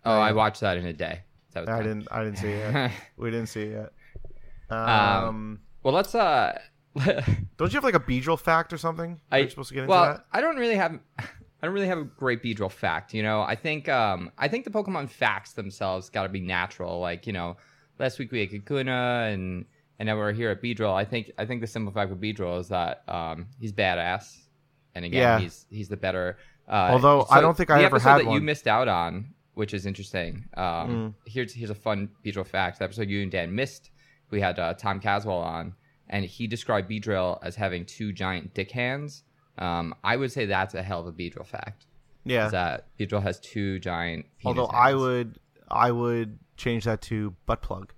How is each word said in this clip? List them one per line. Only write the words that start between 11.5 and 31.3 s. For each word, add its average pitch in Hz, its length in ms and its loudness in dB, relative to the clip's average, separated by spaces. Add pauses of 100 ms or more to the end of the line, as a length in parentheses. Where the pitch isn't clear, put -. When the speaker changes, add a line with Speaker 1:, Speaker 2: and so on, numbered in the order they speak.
Speaker 1:
don't 170 100 -2
really 196 140 0
have 180 100 0
a 156 60 -4
great 127 400 -2
Beedrill 104 280 -2
fact. 85 420 -2
You 110 100 0
know, 107 180 2
I 101 140 0
think, 151 340 -4
um, 101 480 2
I 143 100 0
think 233 180 -2
the 214 60 -10
Pokemon 196 380 -4
facts 104 440 0
themselves 95 560 -6
gotta 98 200 -2
be 95 120 -6
natural. 87 580 -4
Like, 87 260 -4
you 110 80 -6
know, 87 240 -4 (420)
last 131 200 -4
week 123 120 -8
we 120 100 -2
had 98 100 -2
Kakuna, 123 840 0
and, 92 320 -6 (320)
and 110 100 -4
now 107 100 0
we're 104 160 0
here 113 180 -2
at 92 100 -4
Beedrill. 110 320 0
I 98 120 2
think, 113 320 -6
I 113 80 -4
think 120 160 -6
the 113 60 -6
simple 107 260 -6
fact 101 180 -2
with 90 100 -8
Beedrill 98 380 -2
is 87 100 -8
that, 87 380 -2
um, 85 400 -6 (120)
he's 110 140 -8
badass, 92 720 -2 (460)
and 87 120 -8
again, 104 160 0
Speaker 2:
Yeah. 117 180 6
Speaker 1:
he's, 87 300 -6
he's 104 200 -10
the 101 80 -8
better. 92 400 -2 (300)
Uh, 92 240 4
Speaker 2:
Although, 135 380 8
I 139 80 10
Speaker 1:
so 143 40 12
Speaker 2:
don't 160 160 4
think 175 140 0
I 147 80 10
Speaker 1:
the 147 60 10
Speaker 2:
ever 135 100 4
Speaker 1:
episode 127 140 6
Speaker 2:
had 143 100 12
Speaker 1:
that - 80 4
Speaker 2:
one. 110 80 2
Speaker 1:
you - 60 2
missed 151 260 -2
out 117 200 4
on, 90 460 0 (220)
which 104 180 -4
is 98 140 -6
interesting. 98 580 -6 (100)
Um, 90 80 -4 (260)
Speaker 2:
Mm. 110 240 -4 (120)
Speaker 1:
here's, 117 280 -6